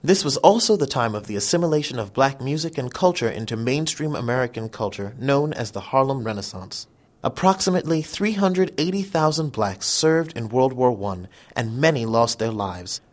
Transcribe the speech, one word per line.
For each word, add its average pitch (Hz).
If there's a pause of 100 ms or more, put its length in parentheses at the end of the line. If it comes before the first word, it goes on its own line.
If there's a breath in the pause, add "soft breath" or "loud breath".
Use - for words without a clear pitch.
This 180
was 139
also 208
the 147
time 117
of 104
the 104
assimilation 151
of 101
black 135
music 156
and 127
culture 175
into 110
mainstream 147
American 120
culture, 101
known 139
as 113
the 101
Harlem 135
Renaissance. 95 (380 soft breath)
Approximately 180
three 208
hundred 190
eighty 185
thousand 156
blacks 104
served 160
in 113
World 131
War 127
One, 98 (280 loud breath)
and 117
many 151
lost 113
their 110
lives. 92 (120)